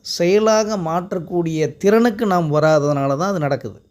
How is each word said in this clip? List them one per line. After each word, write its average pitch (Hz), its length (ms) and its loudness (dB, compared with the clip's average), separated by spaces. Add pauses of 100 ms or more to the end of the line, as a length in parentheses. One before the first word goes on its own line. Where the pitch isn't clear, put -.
செயலாக 214 760 0
மாற்றக்கூடிய 165 1000 -4
திறனுக்கு 226 500 2
நாம் 175 280 0
வராததுனால 143 600 2
தான் 185 160 -2
அது 185 60 -2
நடக்குது. 139 400 -4 (120)